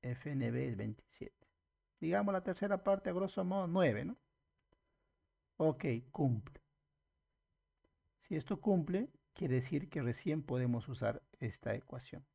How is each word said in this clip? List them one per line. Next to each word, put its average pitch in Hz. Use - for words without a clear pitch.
F 123
N 131
B 127
es 113
veintisiete. -
Digamos 196
la 185
tercera 190
parte, 196
a -
grosso 190
modo, 185
nueve, 165
¿no? 214
Ok, 156
cumple. -
Si -
esto 160
cumple, 190
quiere 127
decir 143
que 156
recién 143
podemos 123
usar 117
esta 110
ecuación. -